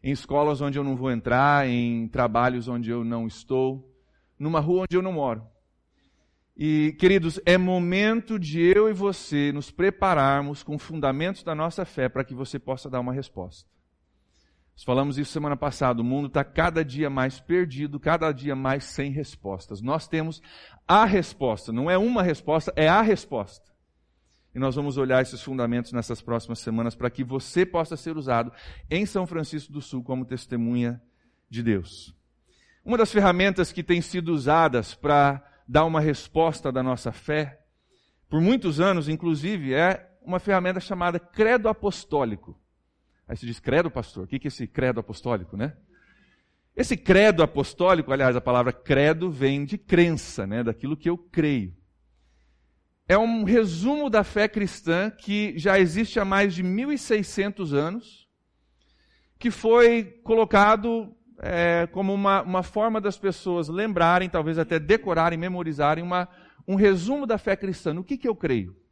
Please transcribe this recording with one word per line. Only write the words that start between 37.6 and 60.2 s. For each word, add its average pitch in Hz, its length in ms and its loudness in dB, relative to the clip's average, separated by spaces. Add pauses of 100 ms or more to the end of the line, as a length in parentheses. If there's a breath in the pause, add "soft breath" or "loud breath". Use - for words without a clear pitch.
por 151 100 0
muitos 180 400 2
anos, 175 300 2
inclusive, 160 640 -2
é 175 340 0 (140)
uma 180 160 -6
ferramenta 185 420 0
chamada 175 400 -4
credo 220 480 2
apostólico. 147 880 -4 (720)
Aí 120 80 -10
você 117 120 -12
diz, 117 120 -10
"Credo, 165 300 2
pastor? 95 360 -10
O - 20 -20
que 135 100 -8
que - 80 -8
é 143 40 -4
esse 120 180 -10
credo 123 320 2
apostólico, 107 580 -6
né?" 143 180 -4 (1000 soft breath)
Esse - 200 -2
credo 190 460 6
apostólico, 156 680 2
aliás, 135 240 4
a 123 60 0
palavra 123 300 2
credo 160 600 2
vem 139 340 0
de - 140 -8
crença, 170 680 2
né? 110 180 -4
Daquilo 123 320 -4
que 165 140 -4
eu 175 80 -2
creio. 139 560 -2 (1300)
É 185 100 4
um 226 280 0
resumo 226 640 2
da 262 120 4
fé 214 240 0
cristã 190 640 -2
que 208 480 -4
já 190 220 4
existe 190 400 0
há 202 60 0
mais 196 280 2
de 175 80 -6
mil 208 300 -2
e 285 80 -2
seiscentos 196 760 -2
anos, 165 540 -4 (1120)
que 240 100 0
foi 233 760 4